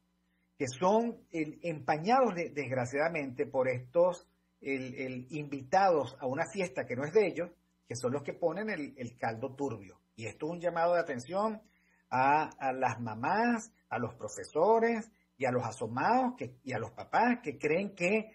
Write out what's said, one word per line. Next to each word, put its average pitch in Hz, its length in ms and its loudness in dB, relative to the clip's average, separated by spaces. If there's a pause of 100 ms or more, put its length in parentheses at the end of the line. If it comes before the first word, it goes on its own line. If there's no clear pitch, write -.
(580)
que 143 100 -2
son, 214 520 2 (100)
el, 156 320 -4
empañados, 170 720 2
de, 170 160 -4
desgraciadamente, 139 960 -2
por 127 240 2
estos, 170 580 4 (320)
el, 131 360 -4
el, 127 340 -6
invitados 147 880 2
a 143 60 -6
una 139 260 -2
fiesta 175 360 -4
que 127 80 -4
no 135 100 -4
es 156 80 -8
de 208 140 6
ellos, 165 240 -4 (360)
que 120 80 -8
son 120 160 -2
los 139 120 -4
que 170 100 -8
ponen 190 380 -2
el, 147 260 -6
el 123 200 -10
caldo 120 380 -4
turbio. 110 440 -6 (160)
Y 110 100 -10
esto 110 220 -8
es 165 60 -4
un 175 60 -10
llamado 170 360 2
de 170 60 4
atención 175 600 -4 (480)
a, 135 400 4 (100)
a 135 140 0
las 123 260 -2
mamás, 175 720 0 (180)
a 117 100 -2
los 117 160 -4
profesores 214 960 2 (260)
y 131 80 -2
a 127 60 2
los 123 120 0
asomados 151 720 0
que, - 260 -10
y - 100 -6
a 110 60 -2
los 110 120 -6
papás 220 520 2
que 147 140 -6
creen 175 380 0
que 208 400 0